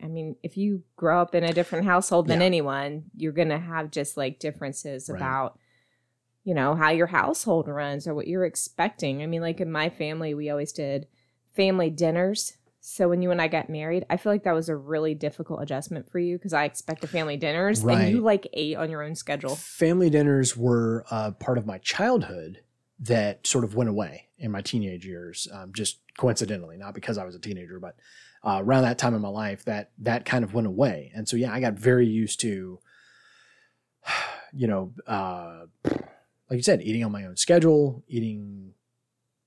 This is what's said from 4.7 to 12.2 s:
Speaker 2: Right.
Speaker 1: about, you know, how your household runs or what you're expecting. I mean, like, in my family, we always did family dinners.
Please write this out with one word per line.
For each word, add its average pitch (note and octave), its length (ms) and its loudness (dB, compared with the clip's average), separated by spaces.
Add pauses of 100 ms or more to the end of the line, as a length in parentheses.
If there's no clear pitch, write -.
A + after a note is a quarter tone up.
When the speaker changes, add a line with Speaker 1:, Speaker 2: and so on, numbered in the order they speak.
Speaker 2:
Right. - 80 -6
Speaker 1:
about, C3 400 -2 (840)
you F#3 100 -2
know, C#3+ 220 2
how D#3 140 6
your E3+ 180 4
household E3+ 600 0
runs C#3+ 400 -4
or D3+ 60 -4
what D3 120 -4
you're F3+ 200 0
expecting. D#3 760 -4
I D#3 40 -8
mean, E3 160 -2
like, E3 180 -4
in E3 100 -2
my D#3 200 0
family, D#3 420 -6
we D3 160 -6
always D3 240 -4
did C#3 340 -4 (460)
family F#3+ 380 2
dinners. F3 680 0 (240)